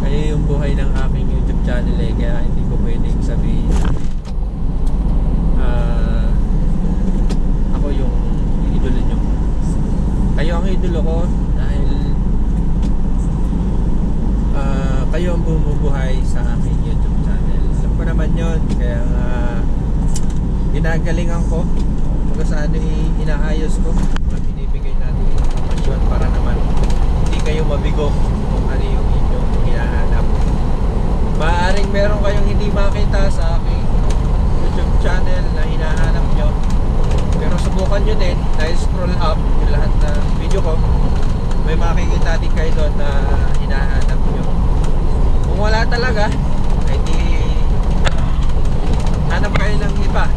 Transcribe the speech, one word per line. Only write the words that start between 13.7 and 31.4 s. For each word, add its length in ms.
ah, 560
kayo 240
ang 80
bumubuhay 800
sa 320
aking 320
YouTube 400
channel. 400
Alam 320
ko 80
naman 320
yun, 240
kaya 320
nga 160
ginagalingan 800
ko. 160
Kumbaga 160
sa 160
ano, 160
i-, 400
inaayos 640
ko 80
mga 480
binibigay 560
natin 300
informasyon 720
para 240
naman 240
hindi 160
kayo 240
mabigo 400
kung 240
ano 80
yung 240
inyong 440
hinahanap. 560
Maaaring 560